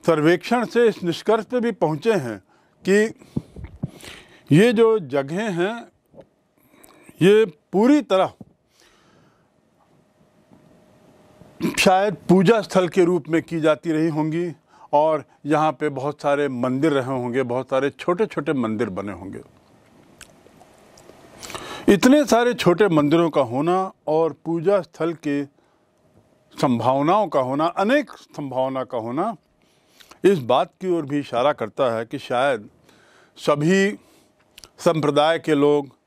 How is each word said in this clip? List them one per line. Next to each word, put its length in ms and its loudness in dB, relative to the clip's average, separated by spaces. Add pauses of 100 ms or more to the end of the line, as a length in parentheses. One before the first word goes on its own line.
सर्वेक्षण 600 2
से 220 2
इस 160 -2
निष्कर्ष 420 -2
पे 140 -4
भी 120 -2
पहुंचे 420 -2
हैं 300 -6 (460)
कि 240 2 (1400)
ये 180 6
जो 260 4
जगहें 520 -4
हैं, 400 -6 (1300)
ये 240 6
पूरी 560 0
तरह 320 0 (3500)
शायद 360 4 (140)
पूजा 320 6
स्थल 280 0
के 140 2
रूप 260 0
में 140 0
की 160 -6
जाती 320 0
रही 160 0
होंगी 440 -4 (420)
और 320 0 (200)
यहाँ 260 0
पे 180 -6
बहुत 320 -8
सारे 260 0
मंदिर 440 -2
रहे 140 0
होंगे, 380 -4
बहुत 260 -4
सारे 200 0
छोटे-छोटे 640 -4
मंदिर 360 -2
बने 220 -10
होंगे। 300 -14 (2500)
इतने 320 4
सारे 280 2
छोटे 340 2
मंदिरों 420 2
का 120 0
होना 500 -2 (160)
और 260 -2
पूजा 480 -2
स्थल 320 -6
के 320 -4 (1080)
संभावनाओं 760 0
का 120 0
होना, 260 -2
अनेक 460 -2
संभावना 720 -8
का 140 -8
होना, 380 -6 (880)
इस 140 4
बात 420 -2
की 80 -6
ओर 160 -2
भी 140 -4
इशारा 340 -2
करता 440 -4
है 80 -6
कि 140 -12
शायद 500 -2 (680)
सभी 640 0 (800)
संप्रदाय 600 2
के 160 0
लोग 340 2 (180)